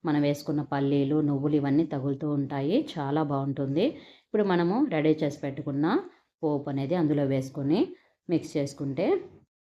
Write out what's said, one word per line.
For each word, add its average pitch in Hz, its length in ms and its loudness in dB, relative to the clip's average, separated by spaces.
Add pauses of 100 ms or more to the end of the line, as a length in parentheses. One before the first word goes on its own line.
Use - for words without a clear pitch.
మనం 147 180 2
వేసుకున్న 147 420 0
పల్లీలు, 139 580 2
నువ్వులు 143 340 2
ఇవన్నీ 139 300 2
తగులుతూ 143 460 -4
ఉంటాయి, 143 460 0 (100)
చాలా 147 360 -2
బాగుంటుంది. 139 640 0 (340)
ఇప్పుడు 214 240 -2
మనము 180 320 2 (120)
రెడీ 156 260 2
చేసి 156 280 -2
పెట్టుకున్న 143 440 -4 (580)
పోపు 147 260 -2
అనేది 139 260 -2
అందులో 147 300 2
వేసుకొని 135 540 0 (500)
మిక్స్ 165 240 0
చేసుకుంటే 139 540 -2 (600)